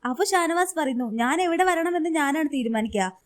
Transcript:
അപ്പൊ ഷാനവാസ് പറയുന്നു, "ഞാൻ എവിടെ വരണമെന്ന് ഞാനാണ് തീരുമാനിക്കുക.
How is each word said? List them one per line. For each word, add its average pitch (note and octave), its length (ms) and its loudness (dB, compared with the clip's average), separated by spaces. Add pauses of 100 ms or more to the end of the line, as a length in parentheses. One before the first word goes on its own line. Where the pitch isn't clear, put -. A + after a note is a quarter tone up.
അപ്പൊ B3+ 160 0
ഷാനവാസ് F4 540 0
പറയുന്നു, B3+ 340 -2
"ഞാൻ B3+ 300 0
എവിടെ F4 220 2
വരണമെന്ന് F4 460 0
ഞാനാണ് D4 380 0
തീരുമാനിക്കുക. A3 640 -2 (140)